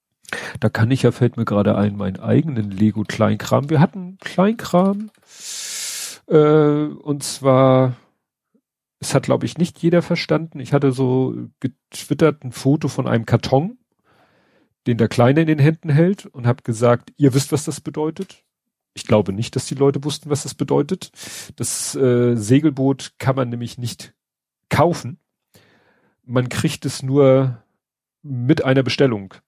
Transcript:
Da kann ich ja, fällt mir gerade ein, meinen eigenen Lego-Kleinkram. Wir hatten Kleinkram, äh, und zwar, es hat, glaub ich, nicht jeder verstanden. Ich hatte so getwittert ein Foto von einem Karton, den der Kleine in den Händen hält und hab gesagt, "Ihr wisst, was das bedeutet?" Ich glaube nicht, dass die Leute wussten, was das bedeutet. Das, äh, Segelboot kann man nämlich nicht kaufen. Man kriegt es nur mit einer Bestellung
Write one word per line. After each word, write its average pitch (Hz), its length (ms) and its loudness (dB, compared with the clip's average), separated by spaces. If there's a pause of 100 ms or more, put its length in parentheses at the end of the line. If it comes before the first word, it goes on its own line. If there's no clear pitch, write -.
(600)
Da 107 100 0
kann 113 220 0
ich 131 120 0
ja, 120 80 4
fällt 117 260 -2
mir 113 80 -2
gerade 104 300 2
ein, 101 200 0
meinen 95 240 -8
eigenen 117 520 0
Lego-Kleinkram. 107 1000 0
Wir 156 100 2
hatten 185 400 0
Kleinkram, 196 880 -2 (1200)
äh, 151 580 4
und 147 380 -6
zwar, 131 720 4 (1040)
es - 140 -6
hat, 131 100 2
glaub 127 200 0
ich, 120 140 -8
nicht 175 220 -4
jeder 170 220 2
verstanden. 160 580 -4
Ich 131 140 -4
hatte 139 180 2
so 127 440 0 (240)
getwittert - 840 -2
ein 127 80 -8
Foto 147 360 0
von 131 200 -4
einem 117 180 0
Karton, 143 520 0 (1080)
den 120 100 0
der 110 100 2
Kleine 131 340 4
in 160 60 2
den 156 120 0
Händen 160 300 2
hält 170 360 2
und 123 220 -6
hab 120 160 -2
gesagt, 120 540 0
"Ihr 139 160 4
wisst, 139 180 -2
was 151 140 -2
das - 160 -8
bedeutet?" 156 640 -8 (500)
Ich - 140 -14
glaube 104 260 2
nicht, 107 220 -8
dass 127 100 -4
die 147 100 -8
Leute 139 280 0
wussten, 151 260 -8
was 143 140 -4
das 135 100 -12
bedeutet. 143 580 -4 (440)
Das, - 400 -8
äh, 123 400 2
Segelboot 131 800 0
kann 135 180 0
man 127 140 -2
nämlich 120 280 -10
nicht - 360 -12 (560)
kaufen. 156 500 0 (1080)
Man 123 240 -2
kriegt - 360 -4
es - 180 -8
nur 131 600 4 (580)
mit 135 420 0
einer 131 200 2
Bestellung 117 500 -2 (140)